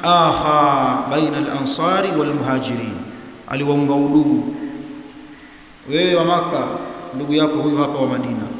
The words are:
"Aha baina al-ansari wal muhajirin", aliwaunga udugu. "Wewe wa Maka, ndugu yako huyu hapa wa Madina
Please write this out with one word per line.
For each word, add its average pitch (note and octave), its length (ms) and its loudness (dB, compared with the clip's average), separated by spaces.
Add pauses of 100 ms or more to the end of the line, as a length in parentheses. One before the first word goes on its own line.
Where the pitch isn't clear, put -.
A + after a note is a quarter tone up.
"Aha D3 1040 4
baina D3 280 0
al-ansari D#3 680 0 (120)
wal C#3+ 140 0
muhajirin", B2+ 600 -2 (560)
aliwaunga C#3+ 440 0
udugu. D3 640 2 (1300)
"Wewe F3 260 2
wa E3 100 4
Maka, E3+ 420 0 (480)
ndugu C#3+ 180 -2
yako D3+ 240 4
huyu D3 200 0
hapa C#3+ 220 0
wa C3 80 2
Madina A#2+ 360 -2 (160)